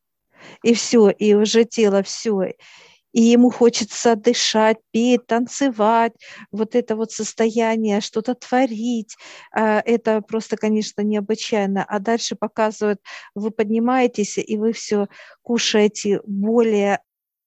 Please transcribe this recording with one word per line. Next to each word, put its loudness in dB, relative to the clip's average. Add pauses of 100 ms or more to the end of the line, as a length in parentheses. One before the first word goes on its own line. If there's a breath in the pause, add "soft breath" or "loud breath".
(640 loud breath)
И 4
всё, 4
и 2
уже 4
тело 0
всё. -4 (720 soft breath)
И 4
ему 6
хочется 0
дышать, 0 (140)
петь, 0
танцевать. 0 (380 loud breath)
Вот -4
это -2
вот -6
состояние, -2
что-то -6
творить, -4 (380 loud breath)
э, 0
это 0
просто, -6
конечно, -2
необычайно. -2
А -4
дальше -4
показывают, -4 (340 loud breath)
вы -6
поднимаетесь, 0
и -4
вы 0
всё -4 (360 loud breath)
кушаете 0
более 0 (480)